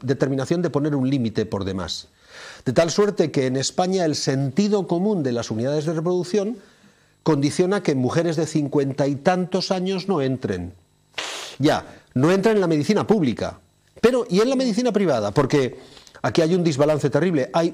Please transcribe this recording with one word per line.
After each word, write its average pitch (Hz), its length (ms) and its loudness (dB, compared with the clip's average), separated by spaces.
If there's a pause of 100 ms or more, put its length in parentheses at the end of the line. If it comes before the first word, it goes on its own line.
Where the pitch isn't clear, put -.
determinación 135 600 -2
de 170 80 0
poner 147 260 0
un 131 120 0
límite 117 380 0
por 98 180 -4
demás. 92 440 -6 (560)
De 131 80 -2
tal 165 180 2
suerte 202 400 0
que 131 160 0
en 127 100 -2
España 180 500 0
el 147 100 0
sentido 160 680 0
común 180 360 0
de 131 100 -2
las 117 180 -4
unidades 135 340 -2
de 170 80 -2
reproducción 180 640 -2 (680)
condiciona 160 600 0
que 156 120 0
mujeres 151 420 0
de 160 100 0
cincuenta 143 600 0
y 143 100 0
tantos 180 540 -2
años 185 380 -4
no 180 140 0
entren. 101 500 -4 (840)
Ya, 131 260 2 (300)
no 151 180 4
entran 214 240 4
en 202 60 4
la 180 40 0
medicina 160 400 2
pública. 120 540 0 (400)
Pero, 247 280 4
¿y 180 120 2
en 240 100 2
la 269 60 0
medicina 247 360 0
privada? 139 380 2
Porque... 135 480 2 (420)
Aquí 131 220 2
hay 165 120 2
un 180 100 2
desbalance 147 440 2
terrible. 143 460 0
Hay 170 200 2